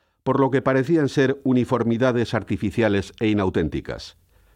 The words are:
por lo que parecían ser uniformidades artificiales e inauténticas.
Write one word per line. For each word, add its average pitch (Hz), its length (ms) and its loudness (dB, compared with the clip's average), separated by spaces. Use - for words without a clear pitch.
por 131 160 0
lo 135 100 2
que 127 140 0
parecían 131 460 2
ser 135 340 0
uniformidades 120 880 0
artificiales 101 880 -2
e 113 80 0
inauténticas. 92 880 -2